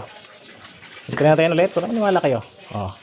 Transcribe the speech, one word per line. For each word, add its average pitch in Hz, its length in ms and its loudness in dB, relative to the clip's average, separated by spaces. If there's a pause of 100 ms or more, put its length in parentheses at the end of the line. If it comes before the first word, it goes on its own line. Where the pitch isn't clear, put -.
(1080)
Balikan 143 200 0 (120)
natin 165 160 2
ulit 175 160 2
para 175 160 -4
maniwala 208 320 0
kayo. 123 240 0 (320)
O. 98 160 -6 (120)